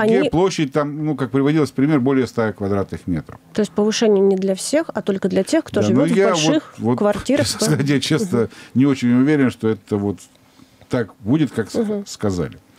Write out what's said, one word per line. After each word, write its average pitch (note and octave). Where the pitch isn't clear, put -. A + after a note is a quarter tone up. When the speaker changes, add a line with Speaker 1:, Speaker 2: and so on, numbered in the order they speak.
Speaker 1:
где A3+
Speaker 2:
они -
Speaker 1:
площадь, D#3+
там, D3
ну, D3+
как C3
приводилось C#3
в -
пример, D3
более C3
ста A2
квадратных G2
метров. E2+
Speaker 2:
То -
есть G3+
повышение G#3
не G3
для F#3+
всех, D4+
а D#3
только G3
для F#3+
тех, D#4
кто -
Speaker 1:
Да, G#2
Speaker 2:
живёт C3+
Speaker 1:
ну, E3
Speaker 2:
в -
Speaker 1:
я F#4+
Speaker 2:
больших F#3
Speaker 1:
вот, G#2+
вот, A#2+
Speaker 2:
квартирах. G#3
Speaker 1:
<laughs> -
честно -
говоря, C#3+
честно, E3
Speaker 2:
Мгм. A2
Speaker 1:
не B2+
очень B2+
уверен, C3+
что -
это G#2+
вот G2+
так A#2+
будет, C3+
как A2
с-, -
Speaker 2:
Мгм. G#3
Speaker 1:
сказали. F2+